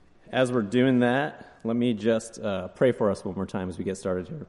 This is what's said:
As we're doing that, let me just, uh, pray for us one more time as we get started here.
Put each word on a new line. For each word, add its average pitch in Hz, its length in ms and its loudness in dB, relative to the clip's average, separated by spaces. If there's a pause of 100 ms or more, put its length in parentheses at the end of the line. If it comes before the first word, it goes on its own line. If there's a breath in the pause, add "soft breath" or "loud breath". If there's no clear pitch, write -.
(300 soft breath)
As 123 220 2
we're 123 80 2
doing 123 380 4
that, 127 680 0
let 113 120 -2
me 120 180 0
just, 110 440 -2
uh, 95 300 -4
pray 127 240 2
for 107 180 2
us - 140 -2
one 92 100 -6
more 92 120 -4
time 92 240 -4
as 87 80 -10
we 92 60 -4
get 95 120 -4
started 92 320 -4
here. 151 200 -12